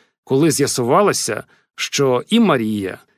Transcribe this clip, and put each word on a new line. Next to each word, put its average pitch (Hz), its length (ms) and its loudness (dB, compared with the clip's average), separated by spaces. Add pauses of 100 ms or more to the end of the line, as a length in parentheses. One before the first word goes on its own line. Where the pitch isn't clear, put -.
(240)
коли 147 260 2
з'ясувалося, 135 920 0 (320)
що 127 520 -2
і 226 120 2
Марія, 110 580 0 (200)